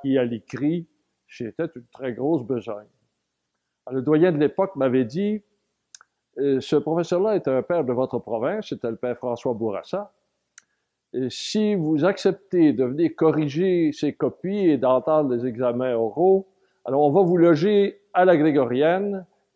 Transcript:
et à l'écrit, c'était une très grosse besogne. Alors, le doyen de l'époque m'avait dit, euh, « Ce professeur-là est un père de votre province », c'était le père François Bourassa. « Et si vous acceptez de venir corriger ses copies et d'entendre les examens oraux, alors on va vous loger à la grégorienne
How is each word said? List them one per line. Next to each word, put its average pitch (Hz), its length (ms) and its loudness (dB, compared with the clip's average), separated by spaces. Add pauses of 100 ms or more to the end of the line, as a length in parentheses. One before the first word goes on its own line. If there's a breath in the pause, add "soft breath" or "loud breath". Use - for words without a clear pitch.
et 135 140 0
à 127 60 2
l'écrit, 135 640 -4 (400)
c'était 117 480 -10
une 120 180 -20
très 127 200 -8
grosse 127 340 -2
besogne. 107 400 -8 (1000)
Alors, 127 120 -8
le 131 60 -2
doyen 156 280 4
de 151 80 -2
l'époque 190 380 0
m'avait 131 280 2
dit, 202 380 -4 (960)
euh, « 135 220 0
Ce - 160 0
professeur-là 175 580 0
est 175 140 -2
un 131 140 2
père 170 220 -2
de 127 80 -2
votre 123 280 -2
province », 135 480 -6
c'était 120 200 -6
le 113 80 -6
père 123 220 -6
François 123 340 -4
Bourassa. « 113 640 -6 (1000)
Et 127 160 -4
si 208 460 -2
vous 156 300 0
acceptez 185 680 2
de 123 120 0
venir 151 320 -2
corriger 160 760 0
ses 143 240 -4
copies 185 540 -2
et 143 100 4
d'entendre 131 560 2
les 120 100 -4
examens 123 520 -2
oraux, 170 520 2 (360)
alors 139 180 0
on 147 80 4
va 180 120 4
vous 180 140 4
loger 180 640 4 (140)
à 180 100 4
la 180 120 6
grégorienne 156 920 0 (300)